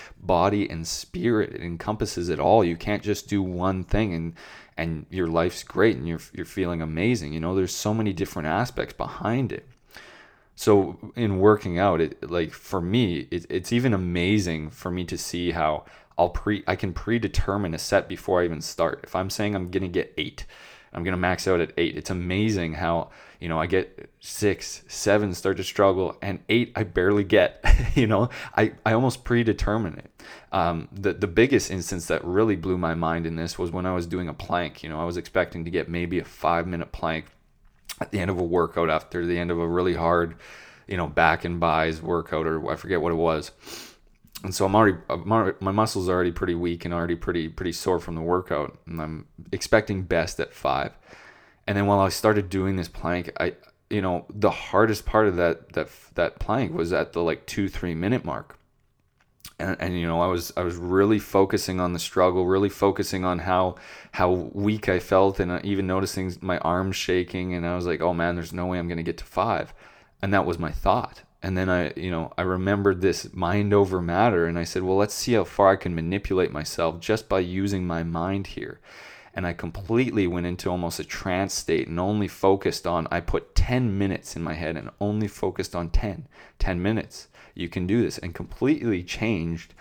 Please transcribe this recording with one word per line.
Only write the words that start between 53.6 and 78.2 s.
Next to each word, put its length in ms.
you 120
know, 280
the 220
hardest 540
part 220
of 80
that, 380
that, 160
that 240
plank 340
was 200
at 180
the, 100
like, 260
two, 200
three 280
minute 280
mark. 320
And, 200
and, 180
you 80
know, 140
I 60
was, 280
I 80
was 140
really 420
focusing 640
on 100
the 80
struggle, 460
really 240
focusing 560
on 140
how, 360
how 180
weak 560
I 120
felt, 420
and, 100
uh, 140
even 200
noticing 540
my 200
arms 360
shaking. 580
And 120
I 100
was 100
like, 140
"Oh 140
man, 220
there's 180
no 140
way 120
I'm 80
gonna 160
get 140
to 80
five." 480
And 120
that 120
was 140
my 120
thought. 520
And 140
then 120
I, 280
you 120
know, 280
I 60
remembered 580
this 320
mind 400
over 280
matter, 440
and 120
I 60
said, 200
"Well, 120
let's 180
see 200
how 100
far 300
I 20
can 180
manipulate 600
myself 480
just 260
by 120
using 460
my 160
mind 460